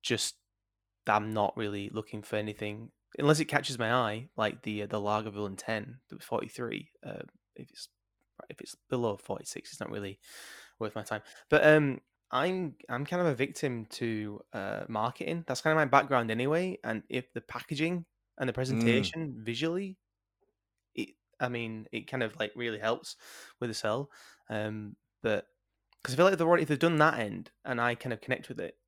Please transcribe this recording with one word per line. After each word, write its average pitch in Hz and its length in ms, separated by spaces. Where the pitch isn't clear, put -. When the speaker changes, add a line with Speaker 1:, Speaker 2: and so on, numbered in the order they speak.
Speaker 1:
just, - 340
I'm 107 260
not 104 240
really 101 340
looking 107 320
for 110 140
anything, 107 540
unless 147 220
it 156 60
catches 139 320
my 113 140
eye, 117 440
like 110 260
the, 104 200
uh, 101 40
the 104 140
Lagavulin 104 580
ten, 113 400
that - 80
was - 80
forty-three. - 680
Uh, - 180
if - 140
it's, - 180
if - 120
it's - 160
below 117 280
forty-six, - 560
it's - 80
not - 100
really 101 280
worth 107 160
my 107 80
time. 107 200
But, 151 180
um, 151 340
I'm, 170 440
I'm 127 160
kind 180 160
of 175 60
a 147 80
victim 123 520
to, 107 540
uh, 101 360
marketing. 127 600
That's 127 140
kind 156 100
of 156 80
my 151 60
background 135 440
anyway. 151 540
And 113 240
if 123 240
the 117 80
packaging 165 640
and 131 100
the 117 40
Speaker 2:
Mm. - 20
Speaker 1:
presentation 120 880
visually, 165 540
it, - 140
I 127 80
mean, 113 420
it 113 180
kind 131 140
of, 110 160
like, 107 160
really 117 240
helps 113 380
with 123 100
the 110 60
sell. 120 360
Um, 107 460
but 107 260
'cause 127 100
I - 20
feel 165 100
like 190 120
they've 165 80
already, 170 160
if 151 60
they've 147 100
done 165 200
that 156 200
end 101 320
and 120 160
I 120 160
kind 120 160
of 110 80
connect - 280
with 117 120
it - 280